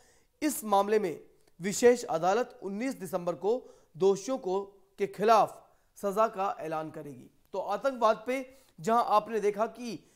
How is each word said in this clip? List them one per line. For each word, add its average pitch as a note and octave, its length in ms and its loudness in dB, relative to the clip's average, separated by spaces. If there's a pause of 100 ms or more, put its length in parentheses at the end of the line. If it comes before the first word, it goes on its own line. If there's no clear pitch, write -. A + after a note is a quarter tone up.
(420)
इस C#4+ 240 -2
मामले G3+ 340 4
में F3 200 -4 (400)
विशेष A#3+ 460 4
अदालत F#3 580 0
उन्नीस G3+ 320 -4
दिसंबर F3 400 -4
को G3 180 0 (440)
दोषियों G3 400 2
को, F#3 240 -2 (380)
के G3 80 0
खिलाफ G3+ 500 2 (400)
सजा G3+ 320 0
का G3 300 -4
ऐलान D#3 320 -6
करेगी। C#3+ 380 -16 (240)
तो G3 60 -4
आतंकवाद A3 680 0
पे C4 180 -4 (340)
जहां A3 280 2
आपने G#3+ 320 2
देखा G3+ 280 0
कि A#3 280 -10 (200)